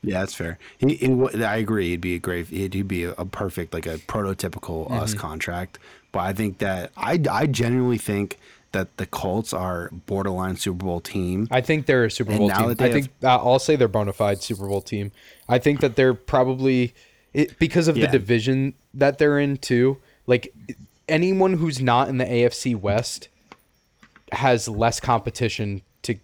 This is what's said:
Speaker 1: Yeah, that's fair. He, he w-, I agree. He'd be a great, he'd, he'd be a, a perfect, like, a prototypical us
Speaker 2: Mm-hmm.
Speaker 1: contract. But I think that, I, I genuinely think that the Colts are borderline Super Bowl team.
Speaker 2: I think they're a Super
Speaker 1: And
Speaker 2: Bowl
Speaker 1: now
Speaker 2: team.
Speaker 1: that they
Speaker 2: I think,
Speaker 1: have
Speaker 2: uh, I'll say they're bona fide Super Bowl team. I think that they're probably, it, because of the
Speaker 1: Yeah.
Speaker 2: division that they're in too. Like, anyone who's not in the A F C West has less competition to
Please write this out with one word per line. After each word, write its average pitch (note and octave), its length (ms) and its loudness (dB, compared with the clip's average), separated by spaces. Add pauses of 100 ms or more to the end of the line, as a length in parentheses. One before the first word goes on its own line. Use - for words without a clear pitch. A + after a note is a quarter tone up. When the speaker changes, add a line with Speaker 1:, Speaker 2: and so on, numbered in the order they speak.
Speaker 1:
Yeah, G2 180 -2
that's G2 140 -4
fair. E2+ 240 -8 (200)
He, C3 160 2
he B2+ 140 0
w-, B2+ 340 2
I G#2+ 140 0
agree. G#2+ 320 0
He'd E2+ 140 -2
be F2+ 120 -2
a F2 60 -4
great, F2 280 -4
he'd, F#2 260 -6
he'd F#2+ 120 -2
be F2+ 180 -4
a, F2 80 -6
a F2 120 -8
perfect, F#2 500 -8
like, E2 120 -6
a E2 120 -6
prototypical F#2 920 -6
us G#2+ 220 -2
Speaker 2:
Mm-hmm. G#2 80 -4
Speaker 1:
contract. E2+ 580 -8 (340)
But G2 80 -2
I F#2 140 -2
think G2+ 240 -4
that, F#2 380 -4
I, D3+ 220 -2 (100)
I B2+ 180 0
genuinely B2 520 0
think G2+ 400 -4 (320)
that F#2+ 280 -6
the F#2+ 80 -4
Colts G2 460 -4
are F2+ 380 -4
borderline F#2 680 -4
Super F#2 260 -4
Bowl F2 160 -2
team. F#2+ 500 -4
Speaker 2:
I - 120 2
think D#3 240 -2
they're B2+ 180 4
a A2 60 0
Super G#2+ 220 -4
Speaker 1:
And G#2+ 80 2
Speaker 2:
Bowl G#2 80 4
Speaker 1:
now G2 100 2
Speaker 2:
team. A2+ 100 2
Speaker 1:
that A#2+ 100 -2
they B2+ 120 4
Speaker 2:
I - 20 0
think, C3+ 140 2 (160)
Speaker 1:
have B2+ 180 6
Speaker 2:
uh, - 100 -6
I'll C3 80 6
say - 160 2
they're B2+ 140 4
bona G2+ 240 0
fide G2+ 300 0
Super G2 260 -8
Bowl G2 140 -2
team. G2+ 280 -6 (380)
I B2 100 4
think D3 220 4
that B2 160 2
they're C3 180 6
probably, C3 800 2 (380)
it, C#3+ 260 0
because E3 300 2
of D#3+ 80 4
the B2 60 2
Speaker 1:
Yeah. C#3+ 100 2
Speaker 2:
division B2+ 640 0 (200)
that C#3 240 2
they're D3 220 4
in C#3 160 0
too. C3 400 2 (300)
Like, B2 280 0 (540)
anyone F#3 460 2
who's D#3 260 0
not B2+ 280 4
in C3+ 100 -2
the B2+ 120 0
A A#2+ 140 4
F B2 80 4
C B2 240 -2
West G2+ 520 -2 (1040)
has B2 360 2
less A2+ 320 0
competition A2 840 -2 (200)
to G#2+ 220 -4